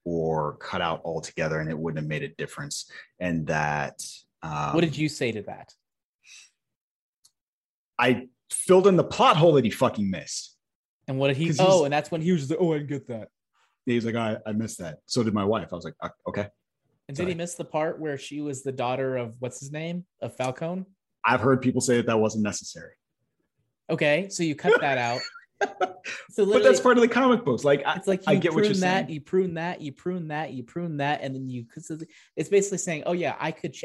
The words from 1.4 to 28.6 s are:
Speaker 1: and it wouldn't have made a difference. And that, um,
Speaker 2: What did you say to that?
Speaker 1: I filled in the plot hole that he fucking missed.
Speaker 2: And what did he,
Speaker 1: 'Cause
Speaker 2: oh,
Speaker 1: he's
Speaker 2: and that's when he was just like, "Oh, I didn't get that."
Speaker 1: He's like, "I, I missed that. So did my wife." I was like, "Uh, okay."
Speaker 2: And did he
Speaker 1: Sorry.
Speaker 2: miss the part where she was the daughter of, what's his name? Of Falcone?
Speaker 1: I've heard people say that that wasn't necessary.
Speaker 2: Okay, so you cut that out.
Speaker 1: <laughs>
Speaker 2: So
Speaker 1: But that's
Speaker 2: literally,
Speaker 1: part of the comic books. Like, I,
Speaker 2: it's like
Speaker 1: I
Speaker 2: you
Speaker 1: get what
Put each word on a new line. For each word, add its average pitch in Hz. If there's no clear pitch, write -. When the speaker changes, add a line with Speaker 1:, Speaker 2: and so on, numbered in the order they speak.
Speaker 1:
and 78
it 78
wouldn't 78
have 76
made 76
a 69
difference. -
And 82
that, 76
um, 147
Speaker 2:
What 165
did 160
you 151
say 127
to 107
that? -
Speaker 1:
I 123
filled 185
in 190
the 160
plot 240
hole 165
that 131
he 104
fucking 107
missed. -
Speaker 2:
And 135
what 139
did 139
he, 160
Speaker 1:
'Cause 156
Speaker 2:
oh, 185
Speaker 1:
he's 156
Speaker 2:
and 143
that's 147
when 165
he 170
was 160
just 135
like, 160
"Oh, 170
I 151
didn't 147
get 143
that." 110
Speaker 1:
He's 120
like, 113
"I, 110
I 107
missed 107
that. 80
So -
did 107
my 101
wife." 107
I 90
was 85
like, 78
"Uh, 87
okay." 101
Speaker 2:
And 139
did 170
he 185
Speaker 1:
Sorry. -
Speaker 2:
miss 170
the 165
part 160
where 151
she 143
was 143
the 135
daughter 131
of, 117
what's 123
his 143
name? 170
Of 113
Falcone? 165
Speaker 1:
I've 120
heard 127
people 123
say 123
that 117
that 113
wasn't 107
necessary. -
Speaker 2:
Okay, 160
so -
you 156
cut 202
that 139
out. 120
Speaker 1:
<laughs> -
Speaker 2:
So 208
Speaker 1:
But 202
that's -
Speaker 2:
literally, 262
Speaker 1:
part 247
of 240
the 233
comic 247
books. 120
Like, 143
I, 156
Speaker 2:
it's 175
like 185
Speaker 1:
I -
Speaker 2:
you 196
Speaker 1:
get 170
what 165